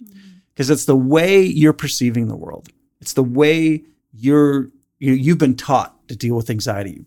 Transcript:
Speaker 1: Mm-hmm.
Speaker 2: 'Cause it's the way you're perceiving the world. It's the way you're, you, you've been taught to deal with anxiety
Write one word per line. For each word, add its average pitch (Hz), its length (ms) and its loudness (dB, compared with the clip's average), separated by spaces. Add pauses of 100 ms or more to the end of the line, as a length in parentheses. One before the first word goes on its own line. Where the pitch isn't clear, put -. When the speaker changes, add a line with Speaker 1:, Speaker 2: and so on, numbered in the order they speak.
Speaker 1:
Mm-hmm. - 160 -20 (380)
Speaker 2:
'Cause 135 140 -2
it's 143 140 0
the 139 120 2
way 160 460 2
you're 151 300 2
perceiving 120 560 -4
the 104 80 -8
world. - 320 -16 (320)
It's - 140 -14
the 135 100 2
way 151 580 0 (300)
you're, 139 580 0 (280)
you, - 160 0
you've 143 240 0
been 139 180 2
taught - 520 -4
to 120 80 -14
deal 120 200 -4
with 113 120 -6
anxiety 104 580 -8